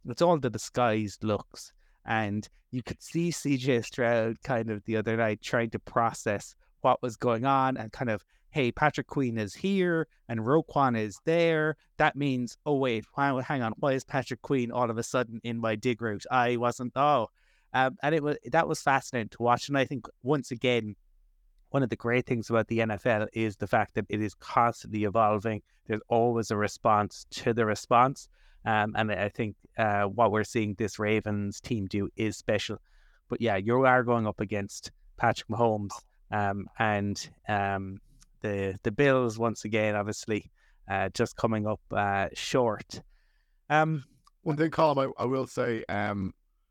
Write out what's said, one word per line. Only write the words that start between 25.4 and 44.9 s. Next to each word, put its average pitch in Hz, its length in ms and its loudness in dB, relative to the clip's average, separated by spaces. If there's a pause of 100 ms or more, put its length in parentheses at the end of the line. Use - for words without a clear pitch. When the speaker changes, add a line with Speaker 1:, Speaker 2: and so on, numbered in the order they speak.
Speaker 1:
There's 107 200 -4
always 117 440 2
a 107 60 0
response 104 720 0
to - 220 -2
the 113 120 2
response. 120 640 2 (360)
Um, 107 300 2
and 107 160 0
I 101 180 -2
think, 104 260 -6 (220)
uh, 104 280 2
what 104 260 2
we're 107 120 2
seeing 107 320 -2
this 104 220 -4
Ravens 104 640 -2
team 107 240 -4
do 101 300 -2
is 107 220 -2
special. - 440 -2 (480)
But - 120 -4
yeah, 107 160 2
you 120 280 2
are 127 180 6
going 117 220 2
up 101 140 -4
against 101 520 -6 (260)
Patrick - 320 0
Mahomes, 107 420 0 (400)
um, 101 340 -2 (140)
and, 101 500 0 (180)
um, 98 520 -4 (420)
the, 98 400 -2
the 117 100 -2
Bills, 127 460 4
once 113 280 -2
again, 107 300 0
obviously, 104 540 -4 (400)
uh, 98 200 -2
just - 260 -2
coming 110 320 0
up, 107 140 -4 (100)
uh, 101 420 0
short. - 680 -2 (680)
Um, 156 340 2 (420)
Speaker 2:
One 151 120 -2
thing, 160 140 0
Colm, 151 260 4